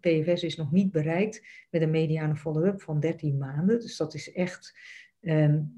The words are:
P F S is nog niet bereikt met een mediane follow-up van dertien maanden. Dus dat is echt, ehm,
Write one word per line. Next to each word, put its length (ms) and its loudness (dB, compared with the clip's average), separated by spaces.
P 80 0
F 300 2
S 60 -4
is 120 -4
nog 160 -4
niet 200 4
bereikt 760 -2
met 120 0
een 80 2
mediane 460 0
follow-up 460 0
van 180 -2
dertien 380 -2
maanden. 420 0
Dus 180 -12
dat 160 -4
is 180 -12
echt, 480 -6
ehm, 400 4